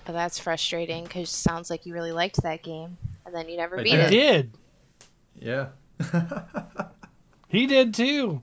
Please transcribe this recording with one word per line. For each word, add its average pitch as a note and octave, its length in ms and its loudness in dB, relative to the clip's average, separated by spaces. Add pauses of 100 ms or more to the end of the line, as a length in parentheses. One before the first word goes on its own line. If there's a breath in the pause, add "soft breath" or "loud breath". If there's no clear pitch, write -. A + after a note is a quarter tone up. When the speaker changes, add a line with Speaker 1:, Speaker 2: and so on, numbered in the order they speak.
Speaker 1:
But E3+ 80 -10
that's E3+ 260 -4
frustrating E3 720 -4
'cause F3+ 160 -6
it D#3+ 40 -10
sounds E3+ 420 -2
like E3+ 160 -10
you F3 60 -12
really E3+ 200 -6
liked F3 320 -2
that E3 180 -4
game, E3 360 -12 (260)
and F3+ 100 -16
then E3 140 -8
you E3+ 80 -8
never F3 240 -4
Speaker 2:
I - 20 -2
Speaker 1:
beat - 80 4
Speaker 2:
did. D3+ 100 8
Speaker 1:
it. C#3+ 60 8
Speaker 3:
I D#3 40 4
did. G3+ 400 6 (920)
Speaker 2:
Yeah. B2+ 260 -4 (320)
<laughs> - 880 -6 (640)
Speaker 3:
He A#3+ 180 2
did C4 260 6
too. A#3+ 500 0